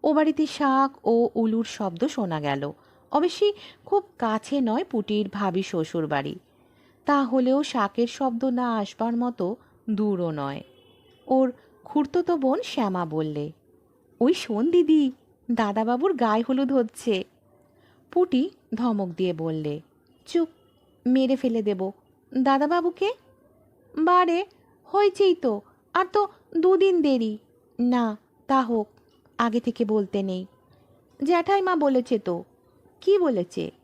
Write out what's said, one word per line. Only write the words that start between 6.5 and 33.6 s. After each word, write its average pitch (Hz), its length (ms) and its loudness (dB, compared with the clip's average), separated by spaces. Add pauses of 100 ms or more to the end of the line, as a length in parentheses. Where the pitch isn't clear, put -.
তাহলেও 269 580 2
শাকের 233 440 -2
শব্দ 254 380 -4
না 247 320 -2
আসবার 226 400 -4
মতো 240 380 -4 (340)
দূরও 196 420 0
নয়। 139 300 -6 (640)
ওর 262 240 4 (320)
খুড়তুতো 339 540 0
বোন 269 240 0
শ্যামা 190 440 -4
বললে, 156 460 -4 (720)
"ওই 277 120 4
শোন 240 380 -2
দিদি, 311 400 4 (400)
দাদাবাবুর 233 640 0
গায়ে 233 360 2
হলুদ 262 220 0
হচ্ছে।" 226 520 -2 (880)
পুটি 349 380 0 (260)
ধমক 214 340 -2
দিয়ে 180 240 -2
বললে, 156 480 -6 (440)
"চুপ, 339 240 -2 (580)
মেরে 262 280 2
ফেলে 233 260 -2
দেব। 196 300 -4 (460)
দাদাবাবুকে?" 320 760 0 (840)
"বারে, 349 480 2 (380)
হয়েছেই 392 520 4
তো, 220 260 -2 (320)
আর 370 200 2
তো 415 140 2 (300)
দুদিন 359 440 4
দেরি।" 226 360 0 (420)
"না, 240 380 0 (300)
তা 269 140 2
হোক, 226 260 -2 (500)
আগে 233 220 0
থেকে 240 260 -4
বলতে 202 380 -2
নেই।" 185 220 -6 (760)
"জ্যাঠাইমা 359 520 2
বলেছে 262 440 2
তো।" 180 240 -6 (580)
"কি 392 180 4
বলেছে?" 202 520 -2 (120)